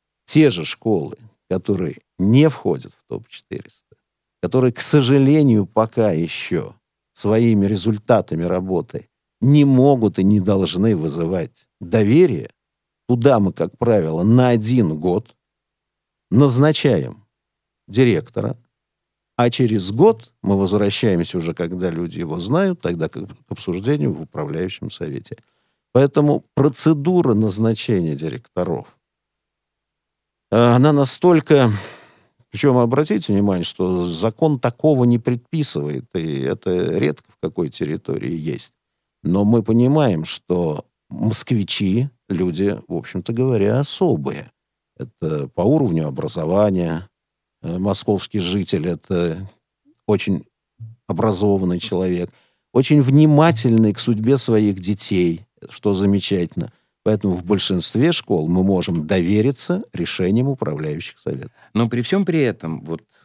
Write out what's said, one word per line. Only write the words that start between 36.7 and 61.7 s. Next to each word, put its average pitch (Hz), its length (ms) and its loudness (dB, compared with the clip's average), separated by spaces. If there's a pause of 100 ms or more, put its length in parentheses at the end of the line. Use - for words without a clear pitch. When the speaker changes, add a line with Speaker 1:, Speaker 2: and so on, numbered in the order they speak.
Speaker 1:
редко 147 340 -4
в - 100 -20
какой 87 280 -4
территории 76 640 -6
есть. 76 380 -8 (500)
Но 95 220 0
мы 110 180 4
понимаем, 117 640 2
что 85 600 -4 (240)
москвичи 110 1000 -2 (180)
люди, 92 500 -2 (100)
в - 80 -8
общем-то - 380 -8
говоря, 117 460 0
особые. 78 720 -4 (460)
Это 76 500 -8
по - 140 -6
уровню 98 460 2
образования. 85 1000 -2 (540)
Э, 85 160 -8
московский 101 640 -2
житель — 90 500 -2
это 87 600 -4 (580)
очень 101 380 -2 (600)
образованный 95 720 0
человек, 90 520 -4 (420)
очень 143 280 4
внимательный 135 920 4
к - 60 -8
судьбе 113 380 0
своих 107 420 0
детей, 90 640 -2 (240)
что - 240 -4
замечательно. 95 800 -2 (300)
Поэтому 104 300 0
в 90 120 -6
большинстве 98 640 0
школ 82 380 -2
мы 90 140 2
можем 87 440 0
довериться 107 760 0 (100)
решениям 98 560 -2
управляющих 147 680 -8
советов. - 320 -10 (220)